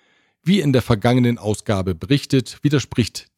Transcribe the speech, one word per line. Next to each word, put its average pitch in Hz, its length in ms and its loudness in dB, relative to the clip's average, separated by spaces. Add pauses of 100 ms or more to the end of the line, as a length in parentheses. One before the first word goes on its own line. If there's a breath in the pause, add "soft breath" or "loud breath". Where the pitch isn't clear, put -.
(440)
Wie 190 160 2
in 147 140 0
der 127 80 4
vergangenen 120 560 2
Ausgabe 98 580 -4
berichtet, 131 680 -2
widerspricht - 680 -2 (100)